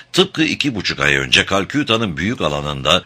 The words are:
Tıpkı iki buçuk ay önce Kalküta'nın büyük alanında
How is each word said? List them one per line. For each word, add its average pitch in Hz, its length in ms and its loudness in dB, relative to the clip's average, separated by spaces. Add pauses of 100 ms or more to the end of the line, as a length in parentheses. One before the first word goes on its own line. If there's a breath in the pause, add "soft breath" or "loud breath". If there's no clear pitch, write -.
(140 loud breath)
Tıpkı 185 300 0
iki 127 320 -2
buçuk 85 240 -4
ay 71 160 4
önce 69 300 2
Kalküta'nın 110 720 0
büyük 101 240 -2
alanında 73 640 0